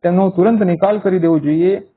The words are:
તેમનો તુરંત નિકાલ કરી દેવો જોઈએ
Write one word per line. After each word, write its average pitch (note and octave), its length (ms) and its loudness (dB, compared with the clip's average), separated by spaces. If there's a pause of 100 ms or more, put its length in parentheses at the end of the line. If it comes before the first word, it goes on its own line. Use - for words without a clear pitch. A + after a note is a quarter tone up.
તેમનો F3+ 280 0
તુરંત G#3 320 0
નિકાલ F#3 360 0
કરી F#3+ 200 -2
દેવો E3 200 2
જોઈએ E3 400 0 (180)